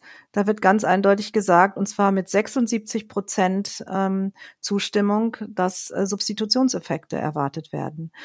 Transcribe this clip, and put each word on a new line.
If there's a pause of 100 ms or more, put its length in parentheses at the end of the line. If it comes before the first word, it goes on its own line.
(300)
Da
wird
ganz
eindeutig
gesagt,
und
zwar
mit
sechsundsiebzig
Prozent,
ähm, (280)
Zustimmung, (120)
dass,
äh,
Substitutionseffekte
erwartet
werden. (120)